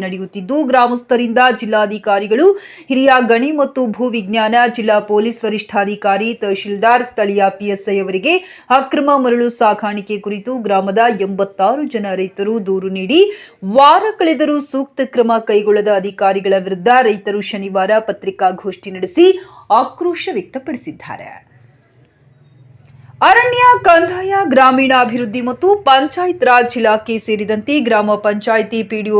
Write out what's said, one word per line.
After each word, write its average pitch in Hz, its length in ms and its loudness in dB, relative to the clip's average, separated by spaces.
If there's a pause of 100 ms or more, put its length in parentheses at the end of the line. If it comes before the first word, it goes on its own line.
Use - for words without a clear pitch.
ನಡೆಯುತ್ತಿದ್ದು, 185 520 -8 (140)
ಗ್ರಾಮಸ್ಥರಿಂದ 240 720 0 (200)
ಜಿಲ್ಲಾಧಿಕಾರಿಗಳು, 214 880 0 (420)
ಹಿರಿಯ 262 220 2 (220)
ಗಣಿ 247 180 0 (100)
ಮತ್ತು 269 220 -2 (140)
ಭೂ 240 180 -2
ವಿಜ್ಞಾನ, 214 400 -2 (220)
ಜಿಲ್ಲಾ 220 200 0 (140)
ಪೊಲೀಸ್ 226 340 -2
ವರಿಷ್ಠಾಧಿಕಾರಿ, 208 880 -2 (100)
ತಹಶೀಲ್ದಾರ್, 202 680 0
ಸ್ಥಳೀಯ 202 320 -2 (160)
ಪಿ 208 160 -8
ಎಸ್ 196 200 -12
ಐ - 100 0
ಅವರಿಗೆ 196 280 -2 (460)
ಅಕ್ರಮ 285 320 0 (140)
ಮರಳು 240 220 2 (120)
ಸಾಗಾಣಿಕೆ 208 680 -2
ಕುರಿತು 208 300 -8 (120)
ಗ್ರಾಮದ 196 380 0 (220)
ಎಂಬತ್ತಾರು 196 580 -2 (100)
ಜನ 208 120 -6 (160)
ರೈತರು 196 320 -6 (160)
ದೂರು 190 260 -4
ನೀಡಿ, 202 240 0 (560)
ವಾರ 302 260 6 (160)
ಕಳೆದರೂ 302 380 0 (140)
ಸೂಕ್ತ 269 440 -4
ಕ್ರಮ 233 240 2 (120)
ಕೈಗೊಳ್ಳದ 208 420 2 (100)
ಅಧಿಕಾರಿಗಳ 196 520 0 (120)
ವಿರುದ್ಧ 190 220 -2 (220)
ರೈತರು 202 320 -4 (100)
ಶನಿವಾರ 196 380 -4 (180)
ಪತ್ರಿಕಾಗೋಷ್ಠಿ 190 880 -4
ನಡೆಸಿ 320 320 4 (540)
ಆಕ್ರೋಶ 339 500 -6
ವ್ಯಕ್ತಪಡಿಸಿದ್ದಾರೆ. 247 1000 -12 (1900)
ಅರಣ್ಯ, 480 420 4 (220)
ಕಂದಾಯ, 359 500 2 (100)
ಗ್ರಾಮೀಣಾಭಿವೃದ್ಧಿ 254 1040 2
ಮತ್ತು 254 200 -2 (160)
ಪಂಚಾಯತ್ 311 640 0
ರಾಜ್ 240 300 2
ಇಲಾಖೆ 220 400 0
ಸೇರಿದಂತೆ 214 600 -4
ಗ್ರಾಮ 214 340 0
ಪಂಚಾಯಿತಿ 214 680 -2
ಪಿ 214 200 -8
ಡಿ 214 180 -6